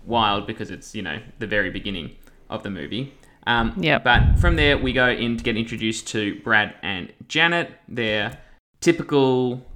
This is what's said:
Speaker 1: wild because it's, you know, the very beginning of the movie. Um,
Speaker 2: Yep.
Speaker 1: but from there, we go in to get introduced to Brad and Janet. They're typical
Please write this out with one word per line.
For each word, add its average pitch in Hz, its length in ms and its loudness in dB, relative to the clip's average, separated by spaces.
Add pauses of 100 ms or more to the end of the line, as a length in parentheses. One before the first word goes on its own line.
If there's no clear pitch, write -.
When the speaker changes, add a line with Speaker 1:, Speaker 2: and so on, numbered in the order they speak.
Speaker 1:
wild 104 420 0
because 107 220 -8
it's, - 240 -16
you 110 80 -8
know, 82 180 -8 (200)
the 110 80 -6
very 101 240 0
beginning 87 440 -8 (340)
of - 140 -8
the 104 60 -8
movie. 98 440 -8 (340)
Um, 117 300 2
Speaker 2:
Yep. 160 260 0
Speaker 1:
but 120 180 6 (180)
from 175 160 4
there, 147 220 4
we 127 160 -2
go 127 160 2
in 117 280 -2
to 117 60 -10
get 117 140 0
introduced 113 520 -4
to 107 340 -2
Brad 107 400 2
and 92 280 -6 (160)
Janet. 170 440 0 (160)
They're 110 500 -4 (440)
typical 131 840 2 (100)